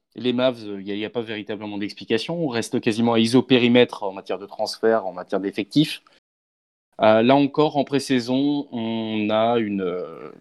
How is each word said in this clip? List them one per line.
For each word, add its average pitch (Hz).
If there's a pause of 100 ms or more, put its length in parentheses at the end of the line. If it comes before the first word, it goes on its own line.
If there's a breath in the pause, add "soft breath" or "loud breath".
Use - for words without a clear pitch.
(160)
Les 120
Mavs, 123
il 101
n'y 98
a, 101
y 107
a 104
pas 120
véritablement 107
d'explication. 110
On 143
reste 117
quasiment 117
à 117
isopérimètre 120
en 98
matière 98
de 98
transfert, 110
en 90
matière 90
d'effectifs. 104 (1000 soft breath)
Euh, 110
là 127
encore, 147
en 139
pré-saison, 135
on 113
a 113
une, 101
euh, 82